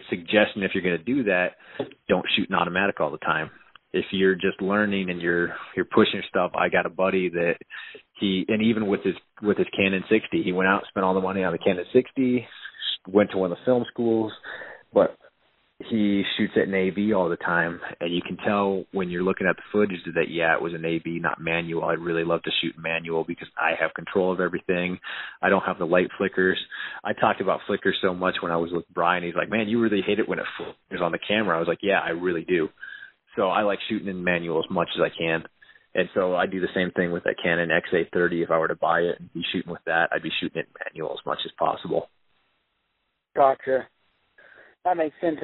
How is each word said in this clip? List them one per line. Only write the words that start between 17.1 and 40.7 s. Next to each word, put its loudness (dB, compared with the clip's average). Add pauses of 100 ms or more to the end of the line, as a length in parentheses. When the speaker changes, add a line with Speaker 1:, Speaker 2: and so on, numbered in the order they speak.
Speaker 1:
all 2
the -2
time, 0 (200)
and -4
you 0
can -8
tell 0
when -2
you're -2
looking 0
at 4
the -10 (100)
footage 2 (160)
that, 2
yeah, 2
it 2
was -4
an -6
A 0
V, -6
not -2
manual. -2
I'd 0
really -2
love 0
to -4 (100)
shoot -4
manual -2
because -10 (100)
I 0
have 0
control 0
of -2
everything. -2 (420)
I 2
don't 4
have -4
the -2
light 4
flickers. 2 (440)
I -4
talked 2
about 0
flickers 0
so 0
much -2
when -2
I 0
was -2
with -4
Brian. 2
He's -6
like, -2
"Man, 0
you 2
really 2
hate 2
it -2
when -2
it -6 (120)
flickers -10
on 2
the -4
camera." 2
I 2
was 0
like, -2
"Yeah, 2
I -4
really -2
do." 0 (720)
So 2
I 2
like 0
shooting -4
in -6
manual 0
as -2
much 0
as 0
I 2
can. -2 (520)
And 0
so 2
I 2
do -4
the 0
same 0
thing 2
with -4
that 2
Canon 2
X 2
A 4
thirty. 2
If -2
I 4
were 2
to -4
buy 2
it 0
and -18
be -8 (100)
shooting -4
with -12
that, 0
I'd -2
be -8 (100)
shooting -4
it -6
in -20 (200)